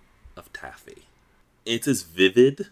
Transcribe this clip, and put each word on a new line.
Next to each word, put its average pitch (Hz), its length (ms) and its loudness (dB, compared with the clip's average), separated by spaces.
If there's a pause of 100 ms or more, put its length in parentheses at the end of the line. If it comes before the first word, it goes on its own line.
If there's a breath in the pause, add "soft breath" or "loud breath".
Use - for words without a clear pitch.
(360)
of - 180 -20
taffy. - 500 -20 (600)
It's 117 220 -6
as 135 160 -4
vivid 117 680 2